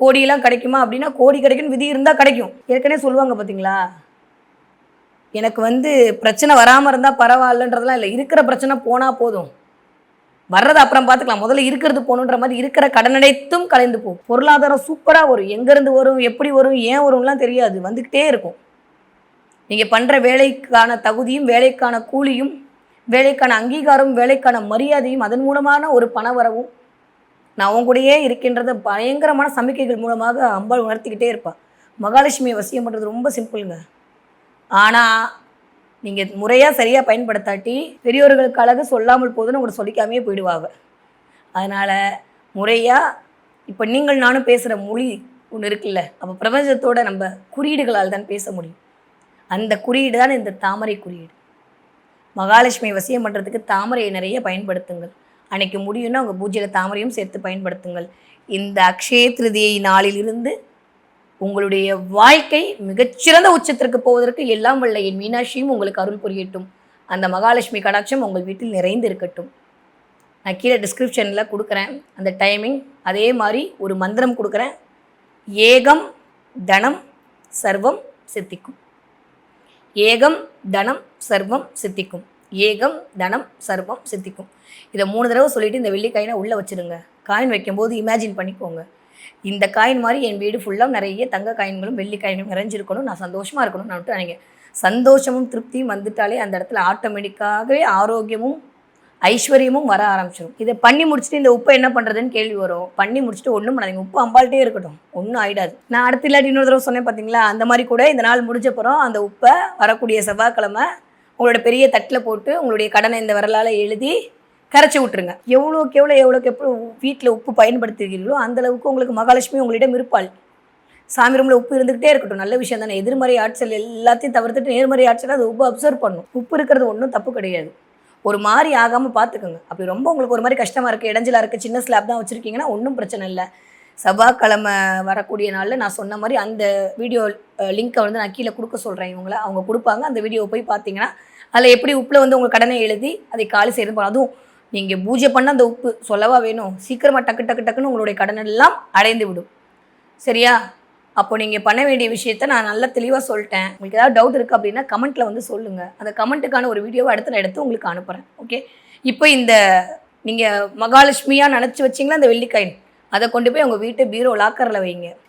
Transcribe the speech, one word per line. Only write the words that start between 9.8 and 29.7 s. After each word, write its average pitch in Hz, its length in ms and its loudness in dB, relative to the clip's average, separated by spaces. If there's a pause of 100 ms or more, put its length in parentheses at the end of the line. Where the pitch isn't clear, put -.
வர்றது 220 240 4
அப்புறம் 269 340 6
பார்த்துக்கலாம், 247 360 2
முதல்ல 254 140 2
இருக்கிறது 269 420 0
போகணுன்ற 247 300 -2
மாதிரி 254 260 0
இருக்கிற 277 340 2
கடன் 240 240 4
அனைத்தும் 277 520 4
கலைந்து 247 340 2
போகும். 185 260 -10
பொருளாதாரம் 277 540 4
சூப்பரா 311 480 4
வரும். 214 180 2
எங்கேருந்து 262 480 4
வரும், 262 240 4
எப்படி 247 320 0
வரும், 269 240 4
ஏன் 247 260 0
வரும்லாம் 269 360 4
தெரியாது, 240 440 0
வந்துக்கிட்டே 247 460 -2
இருக்கும். 185 280 -2 (1120)
நீங்க 214 160 0
பண்ற 240 340 4
வேலைக்கான 247 800 4
தகுதியும், 240 460 -2
வேலைக்கான 247 580 2
கூலியும், 269 680 -4 (360)
வேலைக்கான 254 500 4
அங்கீகாரம், 269 580 2
வேலைக்கான 247 480 2
மரியாதையும், 254 600 0
அதன் 226 200 -2
மூலமான 285 500 2
ஒரு 240 240 6
பணவரவும், 233 540 0 (840)
நான் 202 180 0
உன் 240 160 0
கூடயே 262 280 4 (120)
இருக்கின்றத 247 460 -2
பயங்கரமான 269 840 0
சமிக்கைகள் 247 400 -2